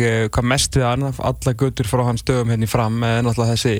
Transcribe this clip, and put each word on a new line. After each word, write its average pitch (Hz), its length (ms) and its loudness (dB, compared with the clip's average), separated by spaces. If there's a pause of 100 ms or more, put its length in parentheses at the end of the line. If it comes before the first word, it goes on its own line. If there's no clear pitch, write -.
eh, 113 240 2
hvað 120 220 0
mest 135 260 0
við 131 80 4
hann, 123 240 0
alla 127 480 -2
götur 131 320 -2
frá 123 160 2
hans 120 240 -2
dögum 120 240 0
hérna 110 160 0
í - 20 -8
Fram, 113 300 0
eh, 117 240 2
náttúrulega 117 320 0
þessi, 113 240 0